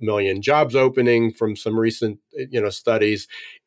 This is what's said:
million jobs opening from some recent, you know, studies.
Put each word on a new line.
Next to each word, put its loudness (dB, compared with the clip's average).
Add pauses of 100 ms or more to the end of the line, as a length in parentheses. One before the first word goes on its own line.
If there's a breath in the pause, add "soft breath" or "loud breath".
million 0
jobs 2
opening 2
from -4
some -4
recent, -2 (140)
you -6
know, 0
studies. 0 (400 loud breath)